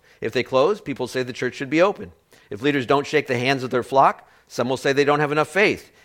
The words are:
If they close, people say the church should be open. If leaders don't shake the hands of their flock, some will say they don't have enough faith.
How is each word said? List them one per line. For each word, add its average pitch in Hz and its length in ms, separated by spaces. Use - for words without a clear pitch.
If 113 120
they 123 100
close, 151 380
people 131 260
say 127 160
the 123 100
church 123 220
should 139 140
be 143 120
open. 196 300
If 104 120
leaders 139 240
don't 139 220
shake 143 200
the 123 120
hands 131 240
of 120 80
their 123 100
flock, 139 480
some 123 220
will 131 80
say 139 160
they 139 120
don't 147 160
have 147 100
enough 147 160
faith. 180 440